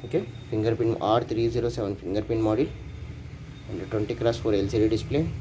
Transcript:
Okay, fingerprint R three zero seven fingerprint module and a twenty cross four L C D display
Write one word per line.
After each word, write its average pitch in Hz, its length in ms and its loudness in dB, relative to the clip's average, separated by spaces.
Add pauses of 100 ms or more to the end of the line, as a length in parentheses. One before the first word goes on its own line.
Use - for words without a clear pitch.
Okay, 170 220 0 (220)
fingerprint 113 520 2
R 113 220 4
three 117 260 0
zero 117 200 0
seven 101 260 -2
fingerprint 104 460 -2
module 110 280 4 (1000)
and 101 120 -6
a 95 40 -6
twenty 107 280 0
cross 113 240 2
four 110 160 2
L 101 140 4
C 113 100 0
D 107 100 6
display 135 400 0 (140)